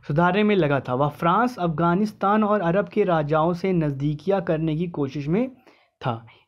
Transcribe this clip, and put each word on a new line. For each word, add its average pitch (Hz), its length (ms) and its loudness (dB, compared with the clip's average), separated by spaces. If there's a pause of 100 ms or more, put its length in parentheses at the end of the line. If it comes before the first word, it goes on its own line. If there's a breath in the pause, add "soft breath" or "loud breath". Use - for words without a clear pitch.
सुधारने 175 360 2
में 208 120 4
लगा 143 240 2
था। 127 140 -6
वह 139 140 0
फ्रांस, 190 520 0
अफ़गानिस्तान 180 840 0
और 208 180 0
अरब 190 280 0
के 208 140 0
राजाओं 160 500 2
से 185 200 -2
नज़दीकियाँ 151 680 -2
करने 160 340 -2
की 170 120 -4
कोशिश 143 400 -6
में 226 280 -2 (460 soft breath)
था, 117 240 -4 (220 soft breath)